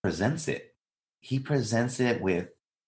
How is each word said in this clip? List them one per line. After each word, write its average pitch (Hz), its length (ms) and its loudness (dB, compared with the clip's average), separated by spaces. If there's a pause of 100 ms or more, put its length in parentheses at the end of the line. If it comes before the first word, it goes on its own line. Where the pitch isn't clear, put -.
Presents 101 420 0
it. - 300 -6 (420)
He 135 220 -2
presents 120 580 0
it 123 220 2
with, 90 300 0 (380)